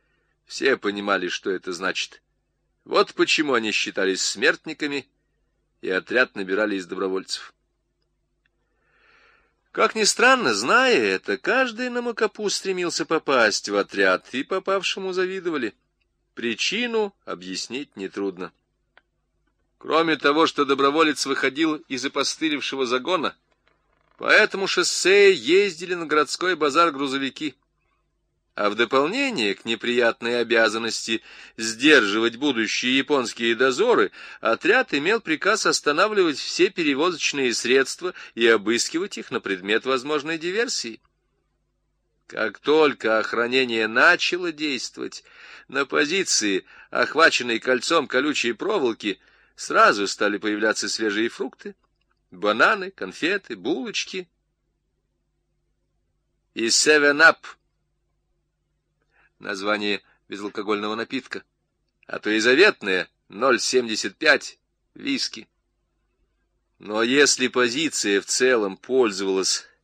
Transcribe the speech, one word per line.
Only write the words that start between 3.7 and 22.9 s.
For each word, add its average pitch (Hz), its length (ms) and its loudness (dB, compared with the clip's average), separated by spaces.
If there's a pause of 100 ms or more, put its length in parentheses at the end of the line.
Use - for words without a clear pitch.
считались 95 500 -2
смертниками, 143 840 -4 (720)
и - 80 -8
отряд 104 460 0
набирали 101 400 -2
из 92 100 -6
добровольцев. 95 680 -6 (2250)
Как 214 240 0
ни 220 80 0
странно, 220 500 4
зная 202 440 2
это, 101 400 0
каждый 247 520 -2
на 240 120 -6
Макапу 220 480 -4
стремился 180 560 -4
попасть 131 640 2
в 101 80 -2
отряд, 95 580 0
и 131 100 -4
попавшему 190 680 -4
завидовали. 175 600 -4 (600)
Причину 208 800 -4 (120)
объяснить 92 720 -10
нетрудно. 95 560 -8 (1200)
Кроме 160 380 0
того, 147 320 2
что 147 160 0
доброволец 139 600 2
выходил 139 500 -2 (140)
из 127 160 -6
опостылевшего 139 800 -2
загона, 127 500 -2 (840)